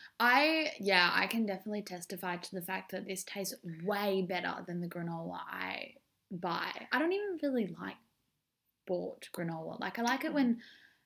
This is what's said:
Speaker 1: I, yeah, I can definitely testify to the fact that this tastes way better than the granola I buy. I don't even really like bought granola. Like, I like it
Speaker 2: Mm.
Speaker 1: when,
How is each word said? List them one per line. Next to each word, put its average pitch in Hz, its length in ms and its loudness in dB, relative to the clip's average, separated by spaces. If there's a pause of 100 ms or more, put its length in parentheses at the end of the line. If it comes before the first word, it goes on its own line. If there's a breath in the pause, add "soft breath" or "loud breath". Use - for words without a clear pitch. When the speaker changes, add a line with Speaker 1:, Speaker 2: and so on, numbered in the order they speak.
(200 loud breath)
Speaker 1:
I, 294 580 6
yeah, 185 340 6
I 190 140 4
can 226 180 2
definitely 202 380 -2
testify 180 540 -6
to - 180 -10
the 180 80 -4
fact 185 300 -6
that 185 120 -6
this 185 200 -6
tastes - 320 -6 (260)
way 196 400 2
better 180 460 -2
than 175 120 -4
the 175 60 -2
granola 170 540 -6 (100)
I - 440 -6 (360)
buy. 175 400 -2 (220)
I 262 80 4
don't 330 120 4
even 392 300 -2
really 233 380 0
like 190 160 -8 (880)
bought 180 460 -4
granola. 165 480 -6
Like, 185 180 -4
I 233 40 -2
like 269 220 2
it 311 60 -2
Speaker 2:
Mm. 311 40 -2
Speaker 1:
when, 247 280 4 (440 loud breath)